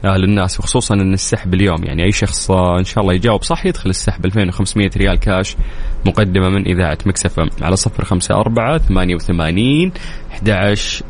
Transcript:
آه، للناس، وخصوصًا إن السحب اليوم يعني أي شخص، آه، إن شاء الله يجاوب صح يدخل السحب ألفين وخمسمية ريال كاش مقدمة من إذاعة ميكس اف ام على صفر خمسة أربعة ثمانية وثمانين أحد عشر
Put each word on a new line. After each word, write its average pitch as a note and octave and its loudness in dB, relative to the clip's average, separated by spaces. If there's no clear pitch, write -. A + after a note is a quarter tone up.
آه، F#2+ 2
للناس، F#2 0
وخصوصًا - 0
إن F#2+ 2
السحب F#2+ -2
اليوم F#2 0
يعني D#2 -2
أي F#2+ 2
شخص، - -2
آه، F2+ 2
إن F#2 0
شاء G#2 -2
الله F#2+ 2
يجاوب G2 2
صح - -2
يدخل F3 -2
السحب - -2
ألفين F#2+ 2
وخمسمية G2 0
ريال F#2+ 2
كاش F#2+ 0
مقدمة F#2+ 2
من G2 0
إذاعة F2 0
ميكس F#2+ 0
اف E2+ -2
ام D#2+ 0
على F2 2
صفر - -2
خمسة - 0
أربعة A2+ 0
ثمانية F#2 2
وثمانين G2 0
أحد - -2
عشر G#2 0